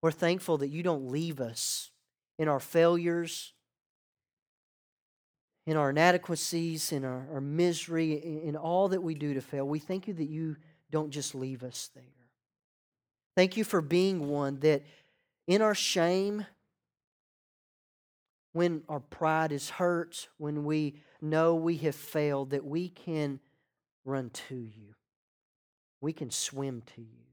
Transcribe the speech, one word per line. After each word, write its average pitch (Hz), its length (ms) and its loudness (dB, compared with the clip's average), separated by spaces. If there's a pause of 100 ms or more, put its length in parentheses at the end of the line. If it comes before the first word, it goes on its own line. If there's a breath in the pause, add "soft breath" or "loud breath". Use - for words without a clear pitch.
We're 165 80 4
thankful 170 480 0
that 139 120 -2
you 156 120 -6
don't 147 300 0
leave 156 280 -2
us - 520 -4 (480)
in 156 80 2
our 143 120 2
failures, 170 920 2 (2250)
in 156 100 0
our 143 140 4
inadequacies, 165 1000 2
in 135 140 -2
our, 131 260 -6
our 139 100 -4
misery, 160 720 2
in, 151 260 -6
in 156 160 -4
all 175 340 2
that 190 140 0
we 165 100 -2
do 147 220 -2
to 135 60 -2
fail. 139 260 -4
We 147 100 -2
thank 185 300 -6
you 202 80 -4
that 156 140 -4
you 156 280 -6 (320 soft breath)
don't 156 220 -2
just 143 240 -6
leave 131 280 -8
us - 300 -12
there. 127 100 -20 (1300)
Thank 185 220 4
you 220 60 2
for 185 180 2
being 170 460 2
one 143 340 -2
that 147 220 4 (640 soft breath)
in 190 140 6
our 214 140 4
shame, 190 720 2 (2000)
when 165 340 0
our 147 140 -6
pride 160 500 0
is 143 180 -4
hurt, 175 680 -2
when 147 260 -4
we 151 320 0 (260 loud breath)
know 160 340 4
we 165 220 0
have 151 180 0
failed, 143 560 -2
that 139 120 -2
we 160 240 -4
can 151 540 -4 (640)
run 135 240 -4
to - 260 -12
you. 110 400 -14 (1040)
We 156 140 -4
can 135 180 -8
swim 135 520 -6 (120)
to 120 60 -18
you. 117 320 -20